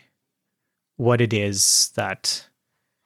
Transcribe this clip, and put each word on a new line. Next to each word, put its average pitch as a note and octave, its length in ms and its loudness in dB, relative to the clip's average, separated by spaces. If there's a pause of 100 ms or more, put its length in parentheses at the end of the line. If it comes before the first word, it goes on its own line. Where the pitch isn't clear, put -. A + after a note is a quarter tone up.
(960)
what A#2+ 240 2
it A2+ 140 0
is G2+ 600 0
that - 520 -6 (600)